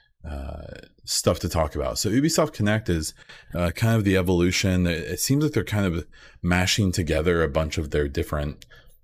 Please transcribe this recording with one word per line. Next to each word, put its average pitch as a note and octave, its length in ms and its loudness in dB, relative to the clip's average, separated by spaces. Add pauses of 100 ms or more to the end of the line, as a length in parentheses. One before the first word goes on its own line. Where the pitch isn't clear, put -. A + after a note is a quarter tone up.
(260)
uh, C#2+ 420 -10 (360)
stuff - 360 0
to F2 100 -2
talk D#2+ 260 0
about. C2 240 -2
So G#2 100 0
Ubisoft D3+ 440 2
Connect G#2+ 340 0
is, E2 260 -2 (400)
uh, F2 180 0
kind A2+ 260 2
of G#2+ 80 2
the G2 100 4
evolution. F2+ 720 2
It, E2 120 -2
it - 200 -8
seems C#3+ 240 2
like D3+ 80 0
they're F#2+ 140 -2
kind G#2 200 0
of E2 220 -2 (340)
mashing F2+ 520 2
together E2 500 2
a D2+ 60 0
bunch D#2 280 -2
of D2+ 140 -4
their D2 160 0
different, D2 580 -4 (380)